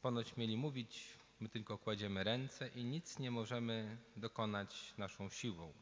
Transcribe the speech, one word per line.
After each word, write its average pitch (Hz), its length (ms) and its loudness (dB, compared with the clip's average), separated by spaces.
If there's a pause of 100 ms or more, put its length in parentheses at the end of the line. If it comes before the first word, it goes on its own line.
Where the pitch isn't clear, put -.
Ponoć 120 340 2
mieli 110 200 2
mówić: 131 480 0 (360)
"My 107 80 -2
tylko 107 300 -2
kładziemy 101 460 2
ręce 127 440 2
i 123 160 -2
nic 143 340 0
nie 131 120 0
możemy 113 680 2 (200)
dokonać 104 800 0
naszą 98 340 -4
siłą. 85 520 -4